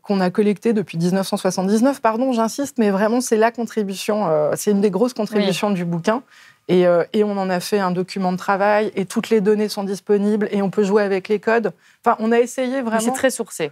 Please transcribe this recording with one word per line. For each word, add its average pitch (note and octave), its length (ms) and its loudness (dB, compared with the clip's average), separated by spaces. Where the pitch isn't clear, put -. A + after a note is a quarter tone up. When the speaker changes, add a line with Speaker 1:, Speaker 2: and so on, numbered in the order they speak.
Speaker 1:
qu'on G3 160 -2
a F3+ 100 2
collectées G#3 440 0
depuis F3 260 -4
dix-neuf F3+ 280 0
cent G#3 100 -4
soixante-dix-neuf, G#3 640 0
pardon, A#3 320 0
j'insiste, A3+ 440 -2
mais G#3 140 4
vraiment, A3 300 2
c'est A#3+ 160 0
la A3+ 140 4
contribution, G#3 760 -4
euh, D3+ 280 2
c'est - 140 -2
une G3+ 120 2
des G3+ 100 2
grosses A#3 220 0
contributions G#3 560 -2
Speaker 2:
Oui. G3+ 40 0
Speaker 1:
du F3 120 -2
bouquin. F3 360 -2
Et, F3+ 180 4
euh, F3 240 4
et G#3 140 2
on G3+ 120 -2
en F#3+ 120 -2
a F3+ 100 0
fait G#3 200 -2
un F#3 120 0
document F3+ 400 -4
de F#3 60 -4
travail, G#3 580 0
et F#3+ 100 -2
toutes - 240 -6
les A3+ 120 4
données G#3+ 260 2
sont G3+ 160 -6
disponibles, G3+ 680 0
et G3+ 120 -2
on G3 80 0
peut G#3+ 140 0
jouer G3+ 200 2
avec F#3+ 240 -2
les G#3+ 100 0
codes. A3 360 0
Enfin, A#3 200 2
on A3 100 0
a A#3 80 4
essayé B3+ 360 -2
Speaker 2:
Mais C4+ 80 -2
Speaker 1:
vraiment A3 180 -2
Speaker 2:
c'est A#3+ 100 -2
très B3+ 200 0
sourcé. E3+ 400 -6